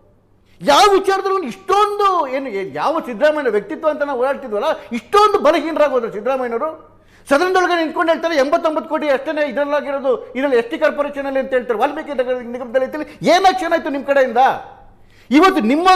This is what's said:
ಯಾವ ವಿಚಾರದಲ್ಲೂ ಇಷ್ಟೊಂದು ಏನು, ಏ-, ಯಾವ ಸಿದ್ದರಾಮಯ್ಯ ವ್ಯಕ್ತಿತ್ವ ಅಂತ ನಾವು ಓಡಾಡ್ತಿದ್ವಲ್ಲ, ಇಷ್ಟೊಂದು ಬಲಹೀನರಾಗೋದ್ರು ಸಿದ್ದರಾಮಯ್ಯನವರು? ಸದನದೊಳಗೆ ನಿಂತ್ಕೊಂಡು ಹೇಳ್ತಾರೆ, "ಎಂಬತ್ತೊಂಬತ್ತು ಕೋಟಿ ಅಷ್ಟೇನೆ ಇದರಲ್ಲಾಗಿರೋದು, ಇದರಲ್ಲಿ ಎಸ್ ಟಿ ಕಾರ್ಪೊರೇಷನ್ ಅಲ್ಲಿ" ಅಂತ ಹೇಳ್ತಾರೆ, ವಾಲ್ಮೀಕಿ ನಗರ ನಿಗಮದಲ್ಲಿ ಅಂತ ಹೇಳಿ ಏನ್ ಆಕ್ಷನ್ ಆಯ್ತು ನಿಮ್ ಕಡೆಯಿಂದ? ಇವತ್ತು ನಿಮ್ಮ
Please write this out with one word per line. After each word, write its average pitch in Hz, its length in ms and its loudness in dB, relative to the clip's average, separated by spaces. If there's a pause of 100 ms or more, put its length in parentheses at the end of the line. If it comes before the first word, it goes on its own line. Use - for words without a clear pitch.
(640)
ಯಾವ 320 320 4
ವಿಚಾರದಲ್ಲೂ 381 480 0
ಇಷ್ಟೊಂದು 392 840 0
ಏನು, 269 200 -6
ಏ-, 196 260 -8
ಯಾವ 262 260 -2
ಸಿದ್ದರಾಮಯ್ಯ 269 500 0
ವ್ಯಕ್ತಿತ್ವ 247 380 -2
ಅಂತ 294 140 -2
ನಾವು 277 180 -4
ಓಡಾಡ್ತಿದ್ವಲ್ಲ, 254 460 -4 (260)
ಇಷ್ಟೊಂದು 403 460 2
ಬಲಹೀನರಾಗೋದ್ರು 285 720 0
ಸಿದ್ದರಾಮಯ್ಯನವರು? 247 840 -6 (320)
ಸದನದೊಳಗೆ 349 520 2
ನಿಂತ್ಕೊಂಡು 320 320 0
ಹೇಳ್ತಾರೆ, 330 240 -2
"ಎಂಬತ್ತೊಂಬತ್ತು 311 540 0
ಕೋಟಿ 302 180 -2
ಅಷ್ಟೇನೆ 294 420 0
ಇದರಲ್ಲಾಗಿರೋದು, 277 840 -2
ಇದರಲ್ಲಿ 262 200 0
ಎಸ್ 233 140 0
ಟಿ 320 80 -6
ಕಾರ್ಪೊರೇಷನ್ 285 480 -2
ಅಲ್ಲಿ" 269 140 -2
ಅಂತ 262 100 -4
ಹೇಳ್ತಾರೆ, 240 280 -2
ವಾಲ್ಮೀಕಿ 294 340 -4
ನಗರ 254 220 -2
ನಿಗಮದಲ್ಲಿ 247 520 -4
ಅಂತ 269 100 -8
ಹೇಳಿ 302 320 -6
ಏನ್ 359 160 4
ಆಕ್ಷನ್ 370 280 2
ಆಯ್ತು 330 160 -2
ನಿಮ್ 277 160 -6
ಕಡೆಯಿಂದ? 262 320 2 (920)
ಇವತ್ತು 320 300 6
ನಿಮ್ಮ 294 360 2